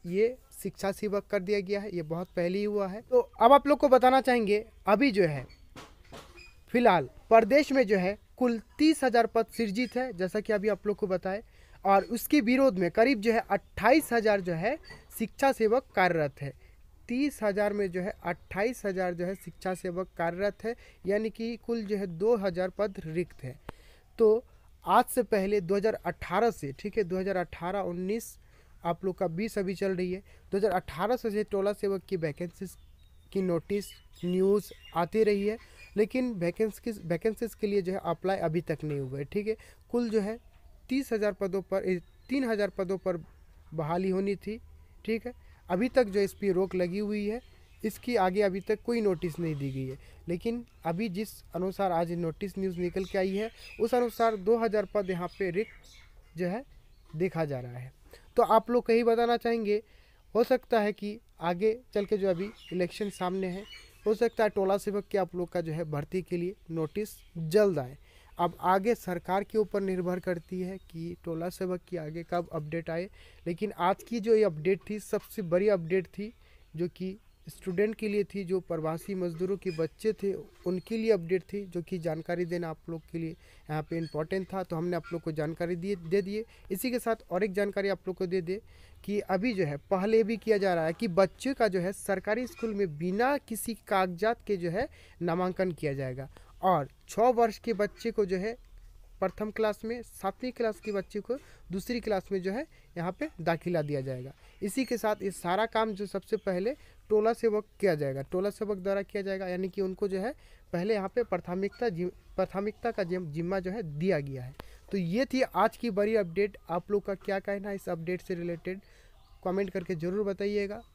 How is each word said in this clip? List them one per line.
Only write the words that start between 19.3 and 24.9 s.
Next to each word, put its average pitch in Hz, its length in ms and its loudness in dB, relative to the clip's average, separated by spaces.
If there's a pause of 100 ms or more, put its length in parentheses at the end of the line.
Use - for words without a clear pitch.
शिक्षा 185 380 -6
सेवक 180 340 -6 (100)
कार्यरत 175 460 -2
है, 233 120 -4 (320)
यानी 214 220 0
कि 226 280 -6
कुल 233 260 -4
जो 202 140 -4
है 196 100 -4
दो 190 280 2
हज़ार 185 340 -2
पद 196 360 -4
रिक्त 165 380 -6
है। 131 160 -12 (600)
तो 220 240 6 (440)
आज 214 180 6